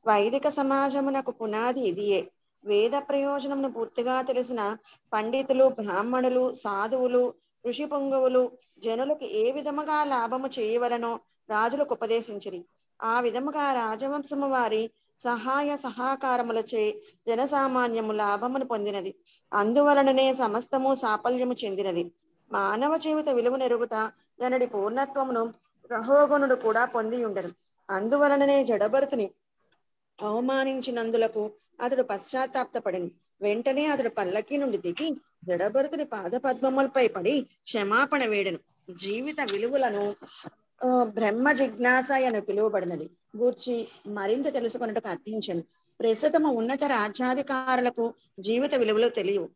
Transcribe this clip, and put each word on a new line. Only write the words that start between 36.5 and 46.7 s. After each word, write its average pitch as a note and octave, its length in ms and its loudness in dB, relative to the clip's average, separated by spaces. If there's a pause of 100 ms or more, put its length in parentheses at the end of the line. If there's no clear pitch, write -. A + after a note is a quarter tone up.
పడి G#3+ 340 0
క్షమాపణ B3 840 0
వేడెను. G3+ 340 -2 (420)
జీవిత C4 400 -6
విలువలను, G#3 760 -2 (680)
ఆ, B3+ 180 4
బ్రహ్మ A3 480 2
జిజ్ఞాస B3+ 600 2
అని B3+ 300 2
పిలువబడినది F#3+ 680 -2 (280)
గూర్చి A#3+ 500 -2 (200)
మరింత G#3 460 -2
తెలుసుకొనుటకు A3+ 560 -4
అర్థించెను. F#3+ 520 -6 (380)
ప్రస్తుతము D4 540 2
ఉన్నత B3 300 0